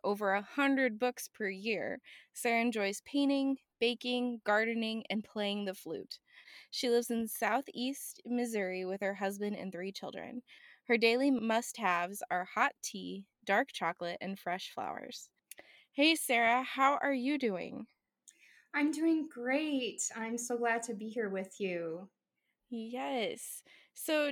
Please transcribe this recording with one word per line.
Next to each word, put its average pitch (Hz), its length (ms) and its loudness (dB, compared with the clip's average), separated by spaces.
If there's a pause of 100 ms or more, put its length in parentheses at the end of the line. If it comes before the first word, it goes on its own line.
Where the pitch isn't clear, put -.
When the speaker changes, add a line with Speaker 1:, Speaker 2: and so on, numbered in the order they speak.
Speaker 1:
over 202 300 2
a 202 80 2
hundred 262 580 2
books 247 320 -2
per 208 160 -4
year, 190 520 -2 (340)
Sarah 233 280 2
enjoys 214 440 0
painting, 277 520 2 (220)
baking, 247 640 0
gardening, 220 640 0
and 214 160 -2
playing 208 420 -4
the 185 100 -4
flute. - 420 -10 (540)
She - 180 -2
lives 233 220 4
in 226 160 0
Southeast 240 1000 -2
Missouri 214 600 -2
with 190 160 -4
her 196 120 0
husband 202 420 -2
and 185 160 -6
three 180 200 -6
children. - 500 -10 (460)
Her 233 100 4
daily 233 320 6
must-haves 214 1000 0
are 180 240 -2
hot 254 160 4 (100)
tea, 190 440 -8 (200)
dark 214 260 4
chocolate, 170 480 -4
and 196 180 -6
fresh - 360 -6
flowers. - 560 -8 (600)
Hey, 311 240 6
Sarah, 240 480 4
how 269 360 4
are 277 140 2
you 269 240 0
doing? 214 480 -2 (880)
Speaker 2:
I'm 294 180 4
doing 320 400 2
great. 262 720 0 (140)
I'm 226 240 -4
so 240 180 -2
glad 233 260 2
to 233 120 -6
be 214 120 -6
here 220 220 -2
with 190 300 -4
you. 175 500 -4 (600)
Speaker 1:
Yes. 240 920 -4 (320)
So 302 380 0